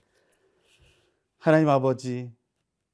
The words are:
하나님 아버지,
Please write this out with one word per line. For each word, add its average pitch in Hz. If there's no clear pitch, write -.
하나님 156
아버지, 127